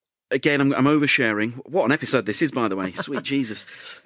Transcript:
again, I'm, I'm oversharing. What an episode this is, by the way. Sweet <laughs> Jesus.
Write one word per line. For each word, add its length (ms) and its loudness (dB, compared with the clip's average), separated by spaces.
again, 300 2
I'm, 120 4
I'm 120 2
oversharing. 680 2
What 160 2
an 60 2
episode 340 0
this 160 -2
is, 100 0
by 160 0
the 80 -2
way. 160 -4
Sweet 320 -6
<laughs> 0 -
Jesus. 420 -4